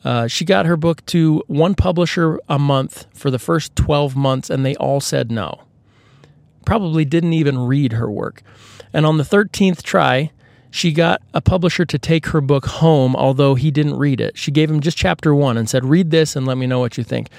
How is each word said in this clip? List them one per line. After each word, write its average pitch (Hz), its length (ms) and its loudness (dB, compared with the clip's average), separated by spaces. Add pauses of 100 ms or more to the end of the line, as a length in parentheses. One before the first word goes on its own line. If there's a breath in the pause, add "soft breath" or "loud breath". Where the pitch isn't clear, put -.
Uh, 120 240 -2
she - 180 -6
got 190 220 2
her 170 100 2
book 160 300 -2
to 160 400 2
one 165 260 0
publisher 170 760 0
a 143 120 0
month 139 560 -2
for 135 160 -4
the 123 80 -4
first - 360 -4
twelve 143 400 0
months, 135 360 -2
and 135 120 -2
they 135 120 -2
all 139 260 -2
said 131 300 -4
no. 107 320 -6 (1000 soft breath)
Probably 160 380 0
didn't 165 300 0
even 143 240 0
read 127 360 0
her 113 180 -2
work. - 320 -8 (500 loud breath)
And 156 120 2
on 156 120 2
the 143 80 0
thirteenth 196 580 0
try, 139 480 0 (400 soft breath)
she 170 200 -2
got 165 300 0 (120)
a - 80 0
publisher 180 440 0
to 147 120 -4
take 165 300 -2
her 156 140 0
book 139 260 0
home, 139 480 2
although 135 400 2
he 147 160 0
didn't 147 260 0
read 135 240 0
it. - 160 -4
She - 140 -6
gave 156 180 2
him 151 120 0
just 160 160 -2
chapter 170 360 2
one 139 240 2
and 113 100 -2
said, 127 160 0
"Read 160 280 2
this 160 240 2
and 131 100 -4
let 131 120 -2
me 127 100 -2
know 127 120 0
what 123 180 -4
you 120 60 -4
think." 117 360 -6